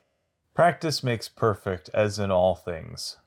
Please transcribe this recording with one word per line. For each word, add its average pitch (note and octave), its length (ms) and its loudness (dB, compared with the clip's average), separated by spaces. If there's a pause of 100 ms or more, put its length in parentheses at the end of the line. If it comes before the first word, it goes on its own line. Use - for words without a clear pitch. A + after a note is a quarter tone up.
(540)
Practice D#3+ 500 2
makes A#2+ 260 -2
perfect, G2 640 -2
as G#2 260 0
in G2 120 -2
all F2+ 240 4
things. - 720 -12